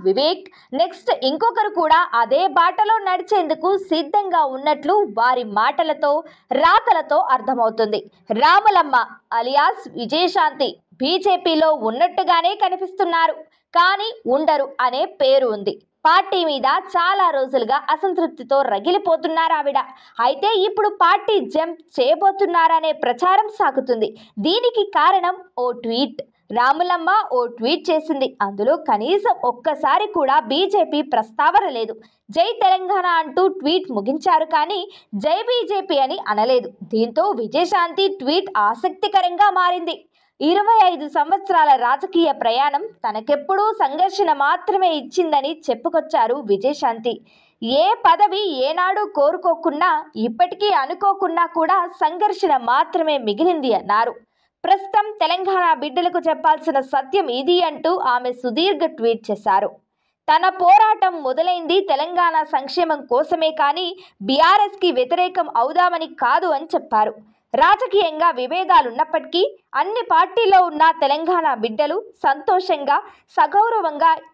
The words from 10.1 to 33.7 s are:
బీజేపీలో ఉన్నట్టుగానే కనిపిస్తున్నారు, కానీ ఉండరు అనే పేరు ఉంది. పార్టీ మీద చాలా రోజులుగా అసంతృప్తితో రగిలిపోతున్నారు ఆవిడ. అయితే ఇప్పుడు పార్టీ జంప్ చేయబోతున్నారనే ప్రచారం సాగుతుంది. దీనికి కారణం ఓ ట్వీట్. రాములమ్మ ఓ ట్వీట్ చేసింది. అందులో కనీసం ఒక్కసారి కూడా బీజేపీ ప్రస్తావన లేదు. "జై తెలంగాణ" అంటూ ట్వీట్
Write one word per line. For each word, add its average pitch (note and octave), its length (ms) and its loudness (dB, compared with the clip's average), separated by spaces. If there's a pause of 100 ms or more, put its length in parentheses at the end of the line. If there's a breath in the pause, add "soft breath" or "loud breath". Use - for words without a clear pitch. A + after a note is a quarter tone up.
బీజేపీలో E4+ 800 0
ఉన్నట్టుగానే E4+ 840 0
కనిపిస్తున్నారు, F4+ 800 -2 (440)
కానీ G4+ 360 2 (140)
ఉండరు C#4 420 0 (120)
అనే B3+ 240 -2
పేరు C4+ 420 2
ఉంది. G#3 340 -6 (240)
పార్టీ F#4 400 2
మీద C#4 180 -4 (160)
చాలా F#4 500 0
రోజులుగా C4 600 -2
అసంతృప్తితో D#4 720 -2
రగిలిపోతున్నారు D#4+ 920 0
ఆవిడ. C#4 240 0 (420 loud breath)
అయితే C#4 380 0
ఇప్పుడు G#4 320 0
పార్టీ F#4+ 500 2
జంప్ D#4+ 400 -4 (200)
చేయబోతున్నారనే E4 920 2
ప్రచారం F4 580 0
సాగుతుంది. C4 680 -2 (200 loud breath)
దీనికి G#4+ 560 0
కారణం F4+ 420 2 (200)
ఓ B3 140 -2
ట్వీట్. A#3+ 500 -4 (320)
రాములమ్మ E4+ 720 0 (100)
ఓ B3 120 0
ట్వీట్ A#3+ 440 -4
చేసింది. D#4 520 -2
అందులో G#3 360 0
కనీసం F4 640 0
ఒక్కసారి D4 640 0
కూడా D4 320 0
బీజేపీ D#4+ 600 0
ప్రస్తావన D4+ 680 0
లేదు. A3+ 260 -6 (360 soft breath)
"జై G#4+ 320 0
తెలంగాణ" F#4 420 2
అంటూ E4+ 420 0
ట్వీట్ F4+ 440 -2